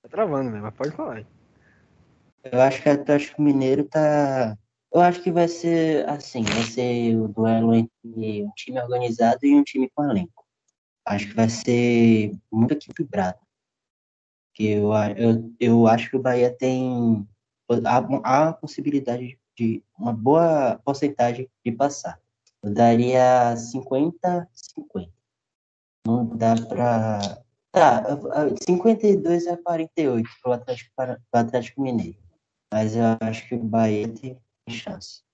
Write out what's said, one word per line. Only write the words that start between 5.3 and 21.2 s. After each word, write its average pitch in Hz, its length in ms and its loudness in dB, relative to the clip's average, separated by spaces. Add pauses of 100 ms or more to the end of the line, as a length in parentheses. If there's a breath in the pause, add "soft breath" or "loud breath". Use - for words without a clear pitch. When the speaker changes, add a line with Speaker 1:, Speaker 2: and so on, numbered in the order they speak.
Speaker 2:
vai 170 160 2
ser 165 640 0
assim, 135 320 -8
vai 110 220 -2
ser 120 540 -2
o 110 100 -2
duelo 113 480 2
entre 113 680 -4
um 104 120 -8
time 127 260 -10
organizado 120 640 -2
e 143 80 6
um 143 100 6
time 131 300 -2
com 147 160 -2
elenco. 95 340 -4 (640)
Acho 101 220 -4
que - 80 -16
vai 113 140 2
ser 117 840 2 (200)
muito 117 220 2
equilibrado. 147 640 -6 (1160)
Que 107 160 0
eu 104 200 0
a-, 107 200 0
eu, 113 480 0
eu 117 280 6
acho 117 220 2
que 135 80 -4
o 131 40 0
Bahia 123 300 2
tem 123 760 -2 (580)
a, 131 640 2
a 165 60 -2
possibilidade 131 840 -6 (160)
de 113 280 -2 (120)
uma 120 180 -4
boa 143 680 2
porcentagem 139 640 -2 (160)